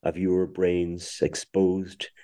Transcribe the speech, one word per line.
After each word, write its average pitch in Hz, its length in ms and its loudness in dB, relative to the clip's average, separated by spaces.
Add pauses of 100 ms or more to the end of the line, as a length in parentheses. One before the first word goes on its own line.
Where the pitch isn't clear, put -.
of 85 140 -2
your 92 280 2
brains 87 760 -2
exposed 92 880 0 (140)